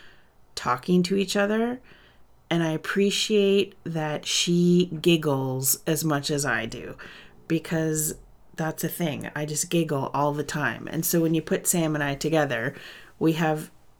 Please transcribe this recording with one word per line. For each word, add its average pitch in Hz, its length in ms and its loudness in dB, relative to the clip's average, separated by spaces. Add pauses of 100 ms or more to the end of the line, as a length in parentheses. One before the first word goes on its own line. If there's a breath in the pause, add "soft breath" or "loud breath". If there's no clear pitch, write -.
(560 soft breath)
talking 180 480 2
to 190 120 0
each 196 200 0
other. 220 440 0 (680 soft breath)
And 170 100 2
I 165 100 0
appreciate 196 1120 2
that 156 420 -4
she 175 640 4 (100)
giggles 135 840 2
as 156 180 0
much 143 240 0
as 147 160 0
I 113 220 0
do, 113 300 -10 (500 loud breath)
because 160 720 0 (400)
that's 156 260 -4
a 165 60 0
thing. 139 480 -4
I 151 100 -4
just 147 240 -4
giggle 156 420 0
all 143 200 2
the 147 100 -2
time. 135 480 -4
And 165 160 -2
so 170 140 2
when 165 140 2
you 160 60 2
put - 280 -2
Sam 160 260 2
and 147 80 -2
I 143 140 -2
together, 139 580 0 (460 loud breath)
we 160 140 4
have 156 360 -2 (280)